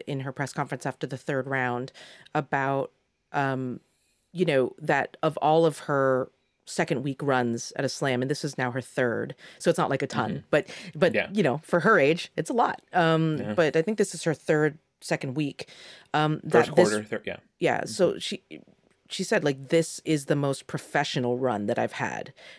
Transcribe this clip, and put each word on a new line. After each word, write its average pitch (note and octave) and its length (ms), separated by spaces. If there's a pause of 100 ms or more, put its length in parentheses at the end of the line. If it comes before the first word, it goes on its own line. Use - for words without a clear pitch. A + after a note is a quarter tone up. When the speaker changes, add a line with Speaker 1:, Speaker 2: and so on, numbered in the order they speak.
Speaker 1:
in C#3 160
her C3+ 100
press C3+ 220
conference C#3 320
after C#3 220
the C3 100
third C3+ 300
round B2+ 440 (440)
about, C#3 560 (400)
um, C3 480 (520)
you F3 140
know, C3+ 340
that D3+ 440
of D#3 140
all D#3+ 280
of D3+ 140
her C3+ 500 (360)
second C#3+ 380
week C#3 200
runs B2 520
at C#3 100
a B2+ 40
slam, B2+ 320
and C3+ 80
this D3 140
is C#3+ 140
now B2+ 140
her B2 100
third, A#2+ 540 (220)
so - 140
it's D#3+ 80
not E3 100
like C3+ 140
a C3 40
ton, C#3 240
Speaker 2:
Mm-hmm. C#3+ 200
Speaker 1:
but, D3+ 160 (280)
but D#3 200
Speaker 2:
Yeah. G2+ 180
Speaker 1:
you G#3 80
know, C#3+ 220
for F3 180
her G3 180
age, D3+ 380
it's D#3+ 120
a D4 40
lot. - 280 (120)
Um, D#3+ 460
Speaker 2:
Yeah. G#2+ 160
Speaker 1:
but D#3 200
I D#3+ 60
think G#3+ 160
this G3 160
is E3 100
her D#3+ 120
third D3+ 420 (240)
second C#3+ 340
week. D3 320 (460)
Um, D3+ 300
that D#3 220
Speaker 2:
First D3+ 100
Speaker 1:
this - 140
Speaker 2:
quarter, G#2+ 160
third, - 200
yeah. F#2+ 120 (220)
Speaker 1:
Yeah, C3+ 220
Speaker 2:
Mm-hmm. - 60
Speaker 1:
so C#3+ 320
she, - 240 (680)
she F#3+ 120
said, F3+ 200
like, C3+ 260
"This E3 360
is D3+ 200
the D#3 100
most C#3+ 320
professional B2+ 720
run A2 260
that A2+ 140
I've A#2 140
had. - 380 (280)